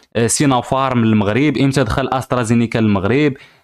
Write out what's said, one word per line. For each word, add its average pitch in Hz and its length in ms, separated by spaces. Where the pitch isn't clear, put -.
آه، 117 100
سينوفارم 131 760
للمغرب، 110 520
امتى 135 280
دخل 131 240
استرازينيكا 120 680
للمغرب، 113 560